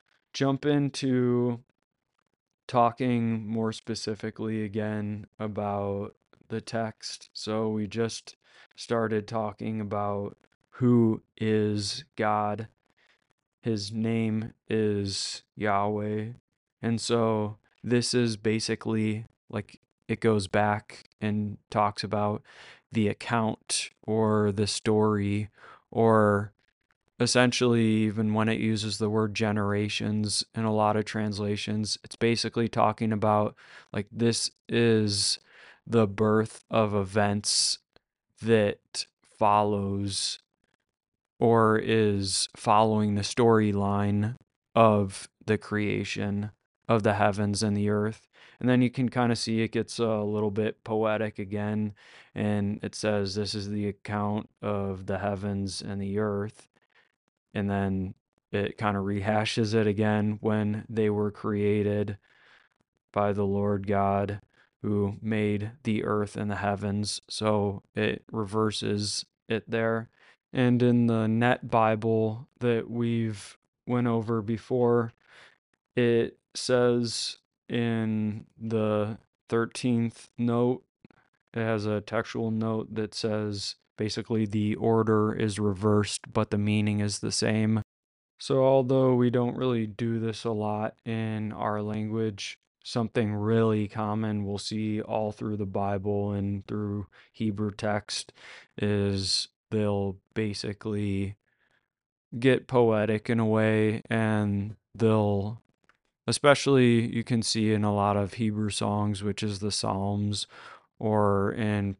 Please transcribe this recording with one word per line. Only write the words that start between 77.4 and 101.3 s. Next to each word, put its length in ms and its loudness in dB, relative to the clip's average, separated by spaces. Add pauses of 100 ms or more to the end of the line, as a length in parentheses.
in 760 -2 (140)
the 580 0 (320)
thirteenth 880 -2
note, 460 0 (720)
it 80 -4
has 240 -2
a 160 -2
textual 500 -4
note 420 -4
that 220 -6
says, 600 -4 (220)
basically, 480 -2
the 300 0
order 580 2
is 240 -2
reversed, 760 0
but 200 0
the 80 0
meaning 400 2
is 200 -2
the 120 -4
same. 500 2 (560)
So 260 0
although 520 4
we 160 4
don't 260 0
really 300 0
do 320 -4
this 240 -6
a 80 -2
lot 440 -2 (100)
in 460 -4
our 300 -4
language, 760 -4 (240)
something 500 -2
really 540 2
common 580 -2
we'll 140 -4
see 420 -4
all 300 -2
through 260 -6
the 80 -2
Bible 680 -2
and 340 -2
through 400 -4 (240)
Hebrew 400 -2
text 640 -4 (440)
is 720 0 (240)
they'll 460 -2 (180)
basically 1000 -4 (1000)